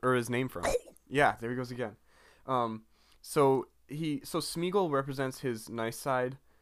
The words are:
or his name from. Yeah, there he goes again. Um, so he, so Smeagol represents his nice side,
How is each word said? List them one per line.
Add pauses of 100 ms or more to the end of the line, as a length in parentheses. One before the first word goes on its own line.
or
his
name
from. (440)
Yeah,
there
he
goes
again. (500)
Um, (380)
so (220)
he,
so
Smeagol
represents
his
nice
side, (240)